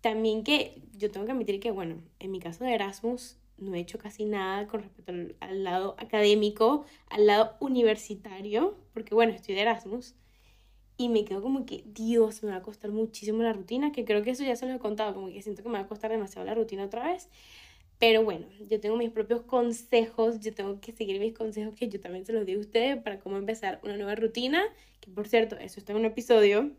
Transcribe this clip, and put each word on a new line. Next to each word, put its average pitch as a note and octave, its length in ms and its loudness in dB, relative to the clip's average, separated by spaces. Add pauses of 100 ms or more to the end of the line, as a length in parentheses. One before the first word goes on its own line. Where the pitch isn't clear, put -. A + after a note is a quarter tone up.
También A3 440 0
que - 380 0 (140)
yo G3+ 140 -4
tengo G3+ 160 -8
que A#3+ 60 -6
admitir G#3 280 -2
que, A#3 100 -4
bueno, E3 320 -8 (160)
en F#3+ 120 -10
mi F#3+ 100 -8
caso E3+ 240 -10
de B3 100 0
Erasmus A3 640 -6 (240)
no F#3+ 140 -8
he F3 60 -4
hecho - 180 -10
casi G#3 260 -10
nada G3+ 420 -2
con G#3 160 -6
respecto - 300 -16
al, F3 280 -8
al F#3+ 240 -6
lado F#3 340 -2
académico, G#3+ 880 4 (240)
al G#3 180 6
lado G#3 340 6
universitario, A3 1200 0 (160)
porque, A3 200 -8
bueno, A3+ 180 6
estoy - 220 -8
de G3 80 0
Erasmus, A3+ 520 -2 (840)
y A#3+ 120 -2
me A3 160 4
quedo G3 180 -4
como C4+ 240 -2
que, - 200 -12
"Dios, A3 560 2
me G#3 80 -4
va F#3 80 -6
a F3+ 40 -10
costar G#3 280 -12
muchísimo A3 520 -2
la A3+ 100 2
rutina", B3+ 400 -2
que B3 120 -4
creo G#3 180 2
que A3+ 80 -2
eso B3+ 140 -4
ya B3+ 120 0
se B3+ 100 -6
los B3+ 100 -4
he - 20 -6
contado, G#3 360 -2
como F#3+ 140 -8
que F#3+ 140 -14
siento G3+ 200 -10
que A3+ 60 -8
me A3+ 100 -2
va G3 60 -4
a G3 40 -14
costar A3 220 -6
demasiado G3+ 360 -4
la G#3 80 -4
rutina A3 300 -2
otra G#3+ 220 -6
vez. F4+ 220 -4 (680)
Pero A3+ 260 8
bueno, F3+ 220 -2 (220)
yo G#3+ 120 0
tengo G#3 160 0
mis A#3 140 0
propios A#3 320 -2
consejos, A#3 1000 2
yo A3 140 -8
tengo G3+ 260 -6
que A#3 120 -16
seguir G3 280 -4
mis A3+ 140 -2
consejos G#3+ 400 -6
que A#3+ 140 -4
yo G3 120 -8
también F#3 260 -10
se A3+ 60 -4
los A3 140 0
di F#3 80 -2
a G#3 40 -2
ustedes A#3 440 2
para G3+ 180 -6
cómo G3 160 -6
empezar G3+ 480 -4
una G3+ 120 -6
nueva G3+ 180 -4
rutina, A#3+ 480 0 (380)
que - 100 -20
por G#3 180 -8
cierto, A3 300 4
eso F#3+ 220 -14
está G3+ 120 -10
en G#3 60 0
un A3+ 80 2
episodio A3 720 6